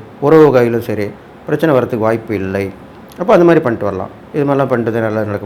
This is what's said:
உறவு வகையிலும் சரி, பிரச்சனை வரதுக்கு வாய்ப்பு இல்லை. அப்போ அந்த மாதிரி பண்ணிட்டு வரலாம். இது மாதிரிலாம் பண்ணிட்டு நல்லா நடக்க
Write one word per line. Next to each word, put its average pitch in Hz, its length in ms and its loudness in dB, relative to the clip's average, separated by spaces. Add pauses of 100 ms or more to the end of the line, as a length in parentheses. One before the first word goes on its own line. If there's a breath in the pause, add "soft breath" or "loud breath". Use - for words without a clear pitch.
(200)
உறவு 156 240 6
வகையிலும் 120 380 2
சரி, 104 280 -6 (360)
பிரச்சனை 151 300 0
வரதுக்கு 120 220 0
வாய்ப்பு 110 380 -2
இல்லை. 95 360 -4 (480)
அப்போ 196 140 2
அந்த 175 120 6
மாதிரி 165 180 4
பண்ணிட்டு 110 220 -4
வரலாம். 95 240 -6 (240)
இது 147 120 -2
மாதிரிலாம் 139 220 0
பண்ணிட்டு 117 340 -2
நல்லா 110 200 -2
நடக்க 101 240 -6